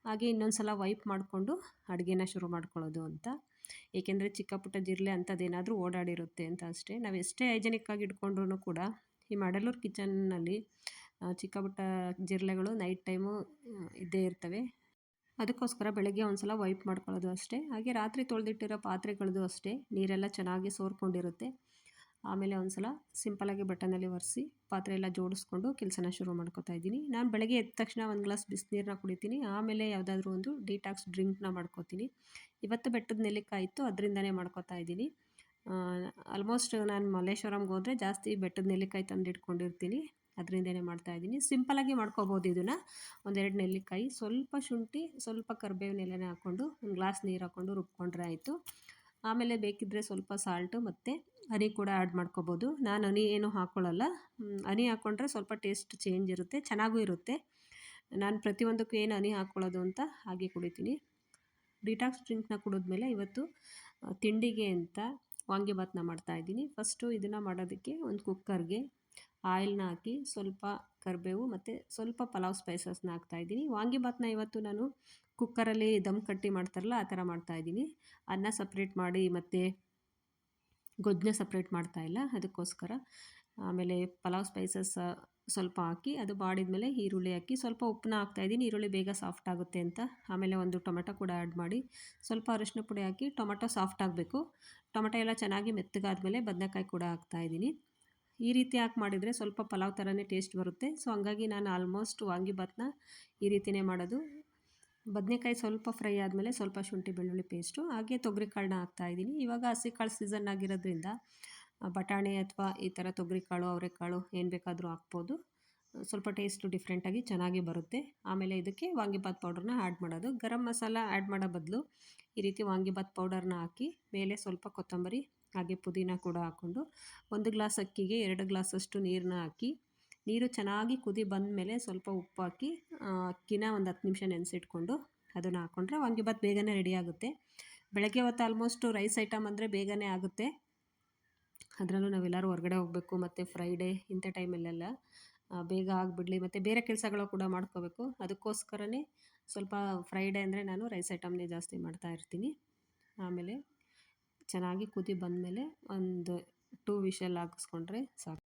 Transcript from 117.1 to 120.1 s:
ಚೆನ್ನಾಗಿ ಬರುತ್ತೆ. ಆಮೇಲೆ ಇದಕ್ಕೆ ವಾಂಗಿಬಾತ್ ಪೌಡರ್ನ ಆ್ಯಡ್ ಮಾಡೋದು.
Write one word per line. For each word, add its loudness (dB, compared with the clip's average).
ಚೆನ್ನಾಗಿ 2
ಬರುತ್ತೆ. -4
ಆಮೇಲೆ 0
ಇದಕ್ಕೆ -2
ವಾಂಗಿಬಾತ್ -2
ಪೌಡರ್ನ -2
ಆ್ಯಡ್ 0
ಮಾಡೋದು. -2